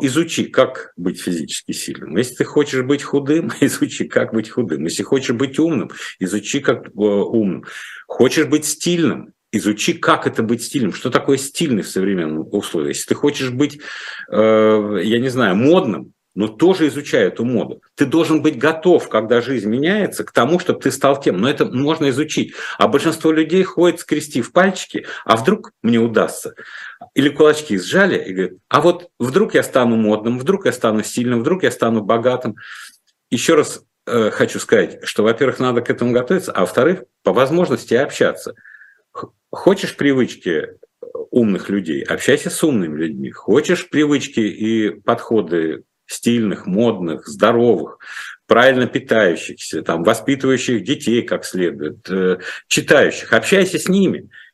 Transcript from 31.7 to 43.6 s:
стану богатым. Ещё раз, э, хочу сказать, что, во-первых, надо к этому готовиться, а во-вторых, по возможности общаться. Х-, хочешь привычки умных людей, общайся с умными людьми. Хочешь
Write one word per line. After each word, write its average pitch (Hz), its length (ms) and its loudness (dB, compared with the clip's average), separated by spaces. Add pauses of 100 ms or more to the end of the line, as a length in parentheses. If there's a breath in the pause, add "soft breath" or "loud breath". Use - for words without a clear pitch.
стану 117 300 0
богатым. 117 520 0 (760 loud breath)
Ещё 156 260 2
раз, - 260 0 (240)
э, 113 240 2
хочу 107 300 -2
сказать, 90 420 2
что, - 220 -2
во-первых, 120 340 2
надо 127 220 0
к 120 100 -4
этому 123 220 0
готовиться, 147 400 0
а 104 80 -2
во-вторых, 143 420 2 (220)
по 98 80 2
возможности 135 640 2
общаться. 123 600 0 (580 soft breath)
Х-, - 160 -12 (220)
хочешь - 460 0
привычки 120 720 0 (640)
умных 107 360 2
людей, 90 360 -2
общайся 139 460 0
с - 120 -8
умными 95 340 0
людьми. 78 360 -6
Хочешь 151 580 0